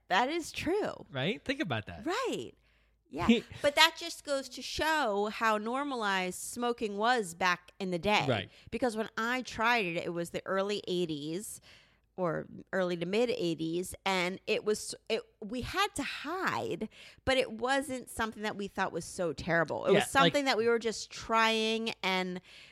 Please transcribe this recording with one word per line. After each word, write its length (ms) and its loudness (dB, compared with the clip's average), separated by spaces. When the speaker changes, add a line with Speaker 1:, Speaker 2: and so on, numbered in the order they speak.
Speaker 1:
that 200 4
is 220 -4
true. 600 -2
Speaker 2:
Right? 340 -2
Think 160 -2
about 240 -2
that. 200 -12
Speaker 1:
Right. 460 -2
Yeah. 180 -4
Speaker 2:
He 160 4
Speaker 1:
But 140 2
that 240 6
just 260 -10
goes 240 -2
to 120 -12
show 720 0
how 240 2
normalized 840 -2
smoking 580 -2
was 360 2
back 460 0
in 120 -2
the 80 0
day. 280 4
Speaker 2:
Right. 220 0
Speaker 1:
Because 260 0
when 220 -4
I 240 0
tried 440 2
it, 120 -2
it 160 -4
was 160 -4
the 160 -6
early 420 0
eighties 720 -4
or 300 -2
early 260 0
to 80 -2
mid 260 2
eighties, 640 -2
and 420 0
it 160 0
was, 300 -2
it, 120 0
we 180 -6
had 340 -2
to 80 -4
hide, 840 -4
but 120 2
it 140 2
wasn't 580 -2
something 340 -4
that 120 -2
we 120 -6
thought 260 -2
was 120 -4
so 280 -2
terrible. 520 2
It 80 6
Speaker 2:
Yeah, 60 8
Speaker 1:
was 40 4
Speaker 2:
like 80 -6
Speaker 1:
something 340 4
that 120 2
we 100 2
were 100 4
just 320 -4
trying, 840 2
and 360 0